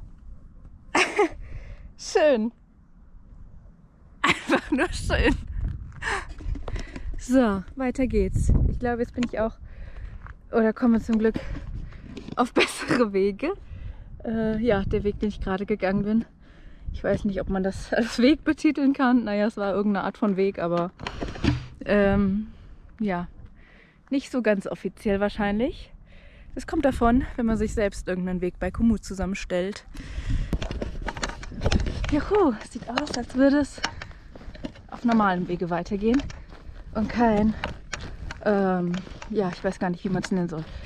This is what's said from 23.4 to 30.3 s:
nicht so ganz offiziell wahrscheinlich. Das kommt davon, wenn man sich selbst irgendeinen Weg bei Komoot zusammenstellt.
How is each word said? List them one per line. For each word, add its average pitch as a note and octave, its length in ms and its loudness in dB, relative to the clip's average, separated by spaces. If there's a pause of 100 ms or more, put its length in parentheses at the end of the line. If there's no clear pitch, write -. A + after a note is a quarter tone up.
nicht C4+ 200 -2
so C4 120 0
ganz G#3 260 2
offiziell G3 540 -2
wahrscheinlich. G#3 720 -2 (600)
Das - 120 -10
kommt E4 160 0
davon, B3 400 4 (140)
wenn A#3+ 80 0
man A3+ 100 2
sich G#3+ 180 -2
selbst G3+ 360 0
irgendeinen F3+ 320 -2
Weg F3+ 180 -4
bei F3+ 100 -2
Komoot A3+ 360 2
zusammenstellt. F#3 800 -4 (2250)